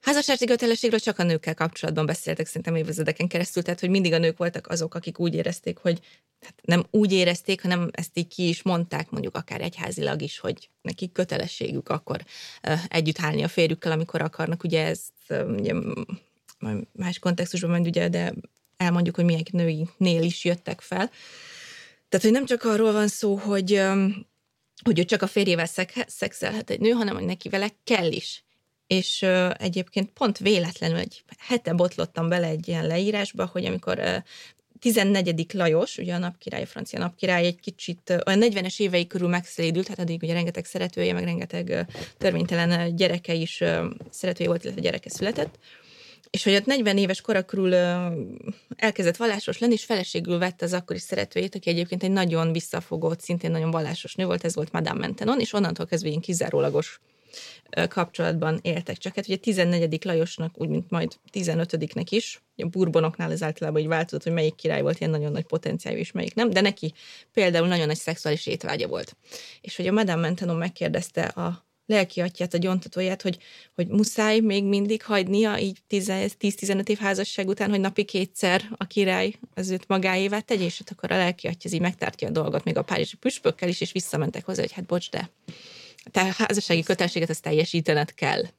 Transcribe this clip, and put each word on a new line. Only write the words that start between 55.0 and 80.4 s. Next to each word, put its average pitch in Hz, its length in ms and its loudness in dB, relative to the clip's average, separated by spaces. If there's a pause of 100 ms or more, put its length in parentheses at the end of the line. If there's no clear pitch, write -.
és - 140 -4
onnantól 175 320 0
kezdve 165 240 -2
ilyen 151 120 -2
kizárólagos, 147 800 0 (680)
ö, 170 180 0
kapcsolatban 165 760 0
éltek. 170 360 -4
Csak - 180 -8
hát 196 120 -6
ugye 196 80 0
tizennegyedik 175 680 2
Lajosnak, 170 580 -2
úgy, 156 80 -2
mint 156 200 -2
majd 165 240 -2 (180)
tizenötödiknek 170 800 -2
is, - 300 -2 (140)
ugye - 100 -6
a 170 40 -2
Bourbonoknál 165 640 2
ez 160 120 -4
általában 156 380 -2
így 156 60 0
változott, 160 360 -2
hogy 165 100 -2
melyik 160 220 2
király 151 260 0
volt 147 180 2
ilyen 160 120 0
nagyon 151 200 0
nagy 156 140 -4
potenciáljú, - 540 -4
és 175 120 -6
melyik - 240 -6
nem, 233 140 2
de 190 120 2
neki 196 320 0 (400)
például 175 340 4
nagyon 170 200 2
nagy 156 100 0
szexuális 156 480 -2
étvágya - 420 -4
volt. - 300 -6 (440)
És - 140 -14
hogy 180 120 -2
a 185 40 2
Madame 190 300 2
Maintenon 170 340 -2
megkérdezte 170 680 -2
a 170 420 -6 (200)
lelki 190 360 0
atyát, 180 320 -4
a 175 40 2
gyóntatóját, 185 640 -2
hogy, 175 160 -2 (380)
hogy 175 120 -2
muszáj 214 520 4
még 202 240 2
mindig 202 400 2
hagynia 202 540 2
így 196 200 -2 (100)
tíz, 196 240 0 (260)
tíz-tizenöt 196 520 0
év 208 80 2
házasság 196 500 -2
után, 202 220 0
hogy 208 100 4
napi 190 240 2
kétszer 190 580 2 (160)
a 196 80 -4
király 190 480 2 (200)
az 185 160 -6
őt 185 180 -4
magáévá 190 520 2
tegye, 208 260 0